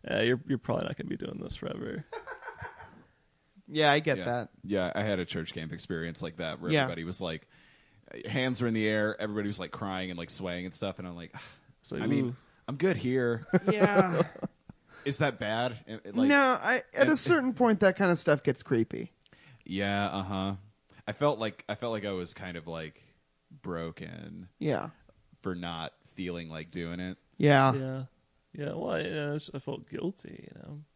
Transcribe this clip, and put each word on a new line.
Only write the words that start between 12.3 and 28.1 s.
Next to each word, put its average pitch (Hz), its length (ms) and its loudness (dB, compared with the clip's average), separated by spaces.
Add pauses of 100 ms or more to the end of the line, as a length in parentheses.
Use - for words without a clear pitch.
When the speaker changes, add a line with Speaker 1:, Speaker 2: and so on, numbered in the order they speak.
Speaker 3:
I'm 139 80 -6
good 170 200 2
here. 120 480 2 (120)
Speaker 2:
<laughs> - 140 4
Yeah. 190 520 4 (840)
Speaker 3:
Is 143 140 0
that 139 200 2
bad? 113 380 0 (100)
And, 110 180 -10
and, - 120 -6
like, 262 120 6
Speaker 2:
No, 277 320 6
I, 240 180 2
at - 60 -4 (100)
Speaker 3:
and 269 160 6
Speaker 2:
a 311 60 6
certain 262 380 4
point, 226 260 6
that 190 160 6
kinda 180 200 6
stuff 147 260 4
gets - 200 2
creepy. - 500 0 (520)
Speaker 3:
Yeah, 101 440 0
uh-huh. 98 460 -2 (520)
I 107 60 -4
felt 143 260 2
like, 110 300 -4
I 104 80 -2
felt 117 160 -4
like 104 120 -2
I 104 80 -2
was 90 220 -4
kind 90 220 -8
of, 80 100 -10
like, 82 340 -10 (640)
broken 85 840 -8 (100)
Speaker 2:
Yeah. 143 320 -2 (520)
Speaker 3:
for 92 120 -4
not 85 380 -6 (220)
feeling 85 360 -6
like 80 200 -10
doing 85 300 -6
it. 92 160 -6 (220)
Speaker 2:
Yeah. 135 340 8
Speaker 1:
Yeah. 131 300 -4 (500)